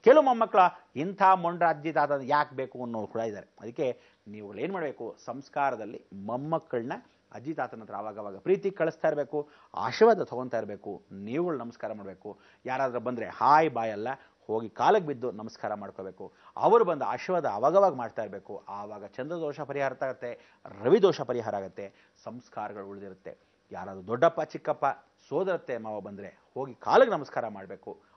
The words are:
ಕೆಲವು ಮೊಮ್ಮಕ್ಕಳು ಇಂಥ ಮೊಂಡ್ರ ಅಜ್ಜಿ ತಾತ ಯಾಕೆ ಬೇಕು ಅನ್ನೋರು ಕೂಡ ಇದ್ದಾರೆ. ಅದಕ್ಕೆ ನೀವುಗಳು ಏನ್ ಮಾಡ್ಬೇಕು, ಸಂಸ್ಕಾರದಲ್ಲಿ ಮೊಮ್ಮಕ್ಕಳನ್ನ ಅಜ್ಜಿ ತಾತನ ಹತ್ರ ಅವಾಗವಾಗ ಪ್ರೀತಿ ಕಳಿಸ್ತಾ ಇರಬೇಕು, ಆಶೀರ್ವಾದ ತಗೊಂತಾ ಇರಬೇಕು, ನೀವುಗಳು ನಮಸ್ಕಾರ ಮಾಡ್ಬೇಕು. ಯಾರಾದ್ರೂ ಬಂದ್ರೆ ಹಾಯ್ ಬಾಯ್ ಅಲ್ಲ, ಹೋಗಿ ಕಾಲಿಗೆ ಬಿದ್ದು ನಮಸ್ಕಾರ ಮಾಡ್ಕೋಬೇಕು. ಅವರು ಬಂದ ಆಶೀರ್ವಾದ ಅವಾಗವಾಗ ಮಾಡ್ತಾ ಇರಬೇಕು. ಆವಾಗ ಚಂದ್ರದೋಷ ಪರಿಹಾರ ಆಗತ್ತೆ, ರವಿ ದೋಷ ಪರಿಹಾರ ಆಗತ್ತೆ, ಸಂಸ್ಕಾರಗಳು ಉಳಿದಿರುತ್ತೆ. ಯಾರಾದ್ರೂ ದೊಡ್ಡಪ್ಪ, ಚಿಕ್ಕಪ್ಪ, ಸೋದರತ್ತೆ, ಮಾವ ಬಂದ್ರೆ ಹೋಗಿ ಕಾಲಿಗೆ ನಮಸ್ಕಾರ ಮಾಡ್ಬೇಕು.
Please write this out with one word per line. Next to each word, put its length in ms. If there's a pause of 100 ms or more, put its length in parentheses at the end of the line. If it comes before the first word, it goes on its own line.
ಕೆಲವು 200
ಮೊಮ್ಮಕ್ಕಳು 540 (180)
ಇಂಥ 280 (120)
ಮೊಂಡ್ರ 320
ಅಜ್ಜಿ 240
ತಾತ 200 (120)
ಯಾಕೆ 320
ಬೇಕು 280
ಅನ್ನೋರು 240
ಕೂಡ 140
ಇದ್ದಾರೆ. 260 (140)
ಅದಕ್ಕೆ 400 (260)
ನೀವುಗಳು 300
ಏನ್ 160
ಮಾಡ್ಬೇಕು, 420 (100)
ಸಂಸ್ಕಾರದಲ್ಲಿ 880
ಮೊಮ್ಮಕ್ಕಳನ್ನ 800 (400)
ಅಜ್ಜಿ 200
ತಾತನ 280
ಹತ್ರ 140
ಅವಾಗವಾಗ 420
ಪ್ರೀತಿ 340
ಕಳಿಸ್ತಾ 360
ಇರಬೇಕು, 420 (260)
ಆಶೀರ್ವಾದ 480
ತಗೊಂತಾ 340
ಇರಬೇಕು, 540
ನೀವುಗಳು 460
ನಮಸ್ಕಾರ 360
ಮಾಡ್ಬೇಕು. 440 (280)
ಯಾರಾದ್ರೂ 340
ಬಂದ್ರೆ 260
ಹಾಯ್ 460
ಬಾಯ್ 200
ಅಲ್ಲ, 160 (400)
ಹೋಗಿ 220
ಕಾಲಿಗೆ 380
ಬಿದ್ದು 240
ನಮಸ್ಕಾರ 420
ಮಾಡ್ಕೋಬೇಕು. 600 (240)
ಅವರು 280
ಬಂದ 160
ಆಶೀರ್ವಾದ 440
ಅವಾಗವಾಗ 480
ಮಾಡ್ತಾ 300
ಇರಬೇಕು. 460
ಆವಾಗ 360
ಚಂದ್ರದೋಷ 560
ಪರಿಹಾರ 400
ಆಗತ್ತೆ, 540 (280)
ರವಿ 180
ದೋಷ 200
ಪರಿಹಾರ 340
ಆಗತ್ತೆ, 580 (100)
ಸಂಸ್ಕಾರಗಳು 640
ಉಳಿದಿರುತ್ತೆ. 500 (340)
ಯಾರಾದ್ರೂ 360
ದೊಡ್ಡಪ್ಪ, 340
ಚಿಕ್ಕಪ್ಪ, 440 (440)
ಸೋದರತ್ತೆ, 480
ಮಾವ 240
ಬಂದ್ರೆ 360 (180)
ಹೋಗಿ 180
ಕಾಲಿಗೆ 380
ನಮಸ್ಕಾರ 360
ಮಾಡ್ಬೇಕು. 520 (180)